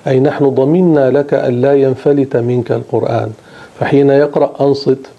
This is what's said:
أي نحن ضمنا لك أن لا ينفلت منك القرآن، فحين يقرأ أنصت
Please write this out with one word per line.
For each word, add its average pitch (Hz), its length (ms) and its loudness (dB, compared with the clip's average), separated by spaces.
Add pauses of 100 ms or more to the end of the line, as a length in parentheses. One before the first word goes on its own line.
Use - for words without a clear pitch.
أي 135 140 2
نحن 143 280 0
ضمنا 139 600 2
لك 143 240 0
أن 127 260 -2
لا 139 140 2
ينفلت 135 640 0
منك 120 360 -2
القرآن، 113 580 -4 (480)
فحين 139 320 2
يقرأ 147 400 2 (100)
أنصت 139 380 0 (200)